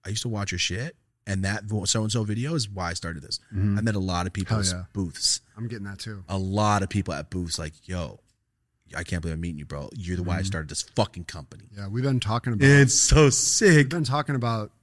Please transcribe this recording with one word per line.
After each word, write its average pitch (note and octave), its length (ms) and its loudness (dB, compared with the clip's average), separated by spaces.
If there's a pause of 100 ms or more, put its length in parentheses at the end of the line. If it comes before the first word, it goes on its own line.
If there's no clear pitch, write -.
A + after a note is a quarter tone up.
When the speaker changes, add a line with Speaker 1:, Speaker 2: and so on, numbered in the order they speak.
Speaker 1:
I F#2 40 -12
used A2 120 -4
to B2 80 -6
watch G2+ 240 -4
your F2 60 -4
shit, A#2 360 -4 (300)
and F#2+ 180 -2
that G#2 220 -2
vo-, G#2 180 -2
so-and-so A2 400 0
video A#2+ 320 -4
is A2 140 -2
why F#2 220 -6
I - 20 -4
started E2 300 -8
this." - 180 -6 (120)
Speaker 2:
Mm-hmm. G2+ 240 2
Speaker 1:
I G#2 40 0
met A2 140 0
a G2+ 40 0
lot F2+ 260 -2
of F2+ 60 -4
people G2 240 -2
Speaker 2:
Hell G#2 100 0
Speaker 1:
at F#2 60 0
Speaker 2:
yeah. F2+ 120 -8 (100)
Speaker 1:
booths. - 480 -4 (160)
Speaker 2:
I'm A#2 100 -8
getting G#2+ 160 -10
that G2 160 -12
too. G2+ 300 -12
Speaker 1:
A G2 80 -2
lot G2+ 460 2
of F#2+ 60 -4
people F#2 240 -2
at D2 160 -8
booths F2 300 -6
like, D#2 140 -8 (160)
"Yo, F2 320 -8 (760)
I E2 80 -6
can't F2 180 -4
believe E2 140 -4
I'm E2 60 -6
meeting E2+ 180 -6
you, D2 60 -12
bro. D2 280 -10
You're F2+ 220 -6
the F2 80 -4
why F2 120 -2
I - 40 -2
Speaker 2:
Mm-hmm. F#2+ 80 -2
Speaker 1:
started D#2 220 -6
this - 140 -8 (120)
fucking F2+ 300 -2
company." F#2 400 -16 (100)
Speaker 2:
Yeah, G2+ 140 -10
we've A#2+ 160 -4
been C3 160 2
talking A2+ 320 -2
about A2+ 120 4
Speaker 1:
It's C#3 280 10
so D3+ 380 8
sick. - 440 6
Speaker 2:
We've C#3+ 140 6
been E3+ 160 -2
talking C#3+ 300 -2
about A#2 360 -2 (120)